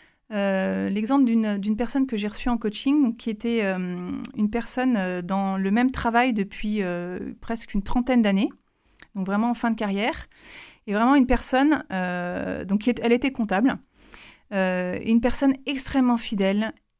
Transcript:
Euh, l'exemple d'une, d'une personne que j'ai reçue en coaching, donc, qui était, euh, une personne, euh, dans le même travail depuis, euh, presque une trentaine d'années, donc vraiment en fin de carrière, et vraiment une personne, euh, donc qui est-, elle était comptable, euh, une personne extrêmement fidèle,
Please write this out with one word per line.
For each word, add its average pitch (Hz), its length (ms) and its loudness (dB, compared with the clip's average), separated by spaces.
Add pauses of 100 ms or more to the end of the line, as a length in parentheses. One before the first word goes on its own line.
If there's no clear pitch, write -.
(320)
Euh, 190 560 0
l'exemple 220 360 2
d'une, 220 340 2
d'une 208 180 0
personne 262 300 0
que 240 100 -4
j'ai 202 100 -2
reçue 214 220 -4
en 233 100 0
coaching, 269 420 0
donc, 226 160 2
qui - 140 -6
était, 226 320 -2
euh, 180 480 -4 (260)
une 208 140 0
personne, 240 460 -2
euh, 180 260 -2
dans 190 340 -2
le 190 140 0
même 247 220 2
travail 240 400 2
depuis, 208 500 -2
euh, 175 580 -4
presque - 340 -8
une 202 80 2
trentaine 247 400 2
d'années, 202 280 2 (640)
donc 190 100 -4
vraiment 208 260 0
en 233 40 0
fin 233 160 -2
de 220 60 0
carrière, 214 500 -2 (640)
et 202 60 -2
vraiment 240 200 4
une 262 120 6
personne, 262 680 2
euh, 180 720 -4
donc 190 160 0
qui 247 100 0
est-, 240 140 0
elle 233 80 4
était 247 180 2
comptable, 220 480 0 (760)
euh, 185 520 0
une 233 160 4
personne 269 340 2 (100)
extrêmement 262 540 0
fidèle, 208 540 0 (280)